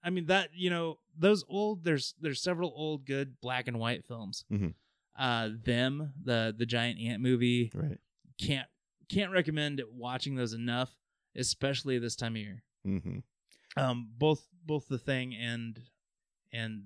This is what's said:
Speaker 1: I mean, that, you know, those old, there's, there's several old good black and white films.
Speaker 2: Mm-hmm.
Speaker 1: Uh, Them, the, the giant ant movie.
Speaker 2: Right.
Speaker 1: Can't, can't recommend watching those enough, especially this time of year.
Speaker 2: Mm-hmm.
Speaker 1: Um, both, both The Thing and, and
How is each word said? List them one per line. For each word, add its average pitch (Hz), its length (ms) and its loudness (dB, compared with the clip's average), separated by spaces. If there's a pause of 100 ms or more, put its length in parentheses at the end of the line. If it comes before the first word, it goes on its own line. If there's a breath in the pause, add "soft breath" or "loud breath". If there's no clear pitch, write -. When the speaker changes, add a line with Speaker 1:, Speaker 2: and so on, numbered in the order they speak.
Speaker 1:
I 175 80 -2
mean, 175 160 0
that, 185 260 4
you 180 160 0
know, 165 300 -2 (180)
those 185 320 6
old, 202 340 -2
there's, 156 380 2
there's 143 200 0
several 175 340 0
old 151 300 -4
good 135 360 -4
black 127 260 -2
and 120 120 -2
white 117 260 -2
films. 113 480 -10
Speaker 2:
Mm-hmm. 95 160 2 (480 soft breath)
Speaker 1:
Uh, 117 320 0 (140)
Them, 135 500 0 (100)
the, 113 320 2
the 117 120 0
giant 117 320 0
ant 117 220 -2
movie. 123 520 4
Speaker 2:
Right. 143 240 -2 (420)
Speaker 1:
Can't, 135 280 -2 (420)
can't 190 220 0
recommend 151 500 2 (100)
watching 127 440 -4
those 120 180 0
enough, 120 420 0 (400)
especially 131 640 0
this 117 180 -2
time 113 200 -2
of 107 60 -4
year. 107 220 -10 (240)
Speaker 2:
Mm-hmm. 92 300 -2 (580 soft breath)
Speaker 1:
Um, 123 320 0 (100)
both, 151 300 2 (180)
both 151 220 -2
The 127 120 -2
Thing 127 360 -2
and, 117 460 -6 (720)
and 110 320 -6